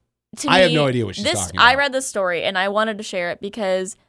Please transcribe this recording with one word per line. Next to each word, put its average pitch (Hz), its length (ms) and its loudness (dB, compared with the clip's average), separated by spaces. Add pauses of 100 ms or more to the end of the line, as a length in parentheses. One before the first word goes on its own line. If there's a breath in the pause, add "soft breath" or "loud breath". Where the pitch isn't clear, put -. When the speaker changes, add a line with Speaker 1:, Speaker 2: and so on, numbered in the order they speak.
(380)
Speaker 1:
to - 120 -4
Speaker 2:
I 175 100 6
have 180 120 6
Speaker 1:
me, 160 40 2
Speaker 2:
no 147 100 2
idea 123 220 0
what 95 80 -8
she's 202 80 -6
Speaker 1:
this, 302 160 0
Speaker 2:
talking - 200 -4
Speaker 1:
I 233 140 8
Speaker 2:
about. 269 60 0
Speaker 1:
read 285 140 0
the 262 100 -2
story 180 400 -2
and 196 120 -2
I 190 140 -2
wanted 214 300 -2
to 214 40 -10
share 175 280 -6
it - 100 -12
because 190 540 -4 (140)